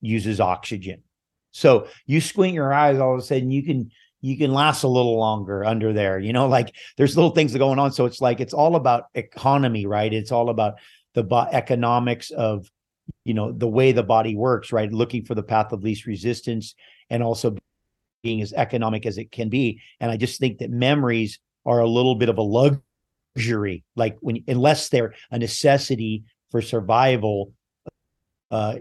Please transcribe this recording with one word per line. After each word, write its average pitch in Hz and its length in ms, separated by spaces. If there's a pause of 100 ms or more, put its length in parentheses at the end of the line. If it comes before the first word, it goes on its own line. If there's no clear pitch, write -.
uses 110 400
oxygen. 92 640 (500)
So 127 360 (180)
you 151 160
squint 185 320
your 139 180
eyes, 143 260
all 131 140
of 127 80
a - 20
sudden 131 280
you 139 120
can, 135 280 (320)
you 131 140
can 139 160
last 143 300
a 135 60
little 123 300
longer 101 460
under 110 280
there, 98 260
you 104 140
know, 131 160
like, 123 260 (220)
there's 139 200
little 170 140
things 156 220
that 131 80
going 135 180
on. 139 140
So 127 140
it's - 140
like, 123 200
it's 123 140
all 160 200
about 127 300 (100)
economy, 123 720
right? 104 260
It's 110 200
all 117 160
about 107 320 (340)
the 120 80
bo-, 117 300
economics 120 800
of, 107 380 (560)
you 117 100
know, 110 180
the 120 160
way 131 240
the 123 100
body 113 320
works, 120 380
right? 107 180
Looking 113 340
for 113 120
the 107 60
path 107 280
of 104 140
least 107 220
resistance 113 680 (340)
and 117 140
also 113 320 (680)
being 113 180
as 104 120
economic 113 540
as 98 100
it 113 140
can 113 180
be. 117 320 (200)
And 117 100
I 113 60
just - 240
think 127 180
that 123 120
memories 120 680 (260)
are 123 140
a 117 100
little 123 280
bit 117 140
of 104 80
a 110 40 (920)
luxury, 104 480 (100)
like, 117 260
when, 117 280
unless 135 400
they're 113 260 (160)
a 120 80
necessity 117 880 (260)
for 117 120
survival, 110 880 (1000)
uh, 110 300